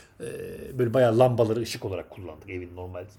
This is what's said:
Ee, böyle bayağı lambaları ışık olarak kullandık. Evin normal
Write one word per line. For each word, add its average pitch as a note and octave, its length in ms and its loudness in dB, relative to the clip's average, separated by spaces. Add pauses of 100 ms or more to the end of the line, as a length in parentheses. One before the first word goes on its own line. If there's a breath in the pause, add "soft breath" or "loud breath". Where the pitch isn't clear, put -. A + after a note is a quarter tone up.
(200 loud breath)
Ee, - 580 -10
böyle A#2 160 2
bayağı A#2+ 240 6
lambaları A#2+ 420 4
ışık - 240 -6
olarak F2+ 260 -8
kullandık. E2+ 400 -16
Evin F2+ 260 -12
normal F2+ 280 -12 (140)